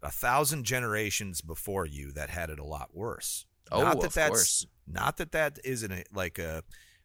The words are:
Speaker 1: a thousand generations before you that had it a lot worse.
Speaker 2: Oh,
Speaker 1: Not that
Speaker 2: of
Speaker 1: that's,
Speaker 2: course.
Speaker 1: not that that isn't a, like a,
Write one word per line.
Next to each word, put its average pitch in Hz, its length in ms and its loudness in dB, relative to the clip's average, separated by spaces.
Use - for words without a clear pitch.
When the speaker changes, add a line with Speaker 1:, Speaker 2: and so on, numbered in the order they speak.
Speaker 1:
a 73 80 -6
thousand 139 540 2
generations 107 760 0
before 82 460 -4
you 71 240 -8
that 71 180 -6
had 80 220 -4
it 73 80 -10
a 71 40 -10
lot 73 320 -8
worse. - 520 -6
Speaker 2:
Oh, - 100 4
Speaker 1:
Not 143 200 6
that 175 80 4
Speaker 2:
of - 40 -4
Speaker 1:
that's, 156 160 6
Speaker 2:
course. - 380 4
Speaker 1:
not 147 300 0
that 165 140 -4
that 151 320 2
isn't 113 280 -2
a, 90 120 -4
like 92 240 -2
a, 80 260 -4